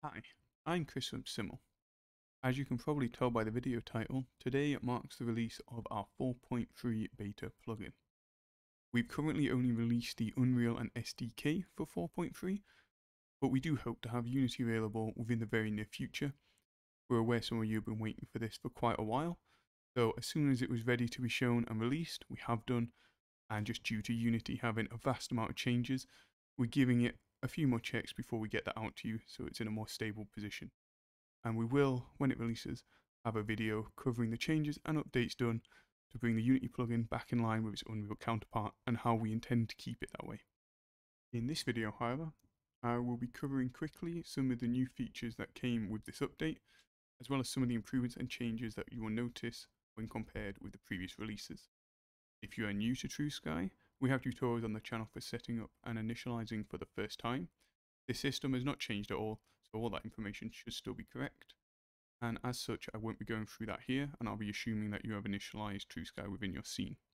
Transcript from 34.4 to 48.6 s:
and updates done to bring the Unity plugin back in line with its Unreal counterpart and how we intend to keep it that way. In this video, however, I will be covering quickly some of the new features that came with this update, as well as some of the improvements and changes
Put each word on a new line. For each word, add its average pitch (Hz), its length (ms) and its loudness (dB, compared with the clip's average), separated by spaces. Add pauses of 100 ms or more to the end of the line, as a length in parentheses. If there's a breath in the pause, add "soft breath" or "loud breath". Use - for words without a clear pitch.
and 156 140 2
updates 123 360 2
done 117 280 2 (500 soft breath)
to 110 60 -10
bring 117 180 4
the 113 60 4
Unity 123 260 6
plugin 117 400 0
back - 240 -4
in 120 100 4
line 110 220 2
with 107 80 -2
its 101 160 -8
Unreal 107 280 -4
counterpart 110 580 -2 (120)
and 117 120 2
how 117 160 4
we 110 180 2
intend 113 380 2
to - 60 -8
keep - 260 -6
it - 80 -10
that - 180 -8
way. - 120 -8 (920)
In 117 140 -2
this 156 160 -2
video, 113 360 0
however, 135 320 0 (520)
I 120 160 4
will 123 180 0
be 120 120 -2
covering 135 420 0
quickly 165 520 -4
some 131 280 2
of 120 100 2
the 120 80 2
new 127 160 4
features 120 520 -6
that - 180 -8
came 117 340 0
with 107 160 -4
this - 140 -12
update, 156 400 -2 (640 soft breath)
as - 80 -8
well 139 100 2
as 120 80 -2
some - 140 0
of 123 80 4
the 120 40 2
improvements 120 420 0
and 127 120 -4
changes 113 460 -2